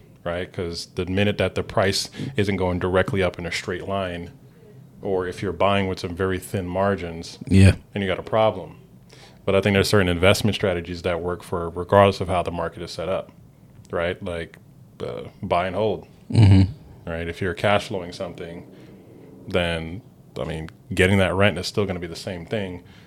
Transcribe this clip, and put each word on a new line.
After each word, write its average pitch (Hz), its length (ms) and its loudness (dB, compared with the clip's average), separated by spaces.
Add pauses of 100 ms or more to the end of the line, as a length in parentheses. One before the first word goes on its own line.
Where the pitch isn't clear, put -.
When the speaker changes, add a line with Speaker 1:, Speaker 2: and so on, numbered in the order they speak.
(280)
Speaker 1:
right? 87 240 -6
'Cause 85 440 -8
the 90 100 -4
minute 101 320 0
that 92 160 2
the 95 80 -2
price - 480 0 (260)
isn't 101 200 0
going 90 240 0
directly 92 420 2
up 87 160 -2
in 87 80 -8
a 82 60 -8
straight 90 340 -8
line, 90 440 -6 (720)
or 92 260 -2
if 92 120 -10
you're 95 120 -4
buying 98 340 2
with 92 140 -4
some 87 160 -8
very 95 240 0
thin 95 260 -6
margins, 90 800 -4
Speaker 2:
Yeah. 95 300 8 (160)
Speaker 1:
then 101 100 -4
you 95 60 -4
got 87 100 -2
a - 60 -12
problem. 92 520 0 (720)
But 95 80 0
I 95 60 6
think 101 140 4
there's 98 140 4
certain 98 200 4
investment 95 480 2
strategies 87 460 -4
that 85 200 -2
work 87 220 -6
for 85 260 -6
regardless 98 500 4
of 92 80 -4
how 90 140 0
the 82 80 -4
market 85 320 -6
is 85 80 -12
set 85 180 -8
up, - 220 -4 (600)
right? 90 300 -2
Like, 85 360 -10 (440)
uh, 60 200 -10 (200)
buy 90 240 0
and 92 80 -6
hold, 98 320 -2 (240)
Speaker 2:
Mm-hmm. 98 800 4
Speaker 1:
right? 82 160 -6
If 85 140 -8
you're 90 140 -2
cash 104 340 2
flowing 90 240 -8
something, 87 540 -12 (840)
then, 85 540 -2 (360)
I 65 60 -4
mean, 80 240 -6 (240)
getting 95 260 4
that 90 160 2
rent 95 240 2
is 95 80 -6
still 104 200 -2
gonna 90 140 -4
be 87 60 -10
the 82 100 -10
same 90 300 -8
thing 92 360 -6 (240)